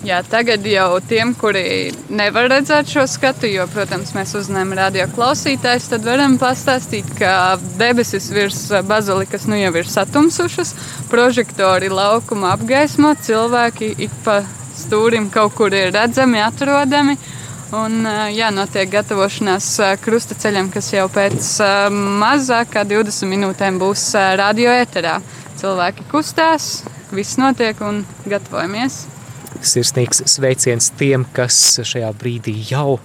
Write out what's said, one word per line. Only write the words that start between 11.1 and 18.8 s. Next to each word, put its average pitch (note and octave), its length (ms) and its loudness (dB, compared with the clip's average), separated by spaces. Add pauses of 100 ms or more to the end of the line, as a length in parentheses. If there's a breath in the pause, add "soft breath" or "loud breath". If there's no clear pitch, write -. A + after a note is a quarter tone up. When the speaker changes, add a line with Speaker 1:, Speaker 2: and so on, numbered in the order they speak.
Speaker 1:
laukuma G3+ 640 2
apgaismo, C#4 640 4
cilvēki A#3 760 0 (100)
ik G#3 80 -8 (100)
pa G3+ 200 2 (320)
stūrim G#3+ 560 0
kaut G#3+ 240 2
kur G3 180 2
ir F#3+ 220 2
redzami, A#3 480 4
atrodami. C#4 760 2 (560 loud breath)
Un, A3 320 -2
eh, G#3+ 320 -2
jā, A3+ 160 0
notiek G3 380 -2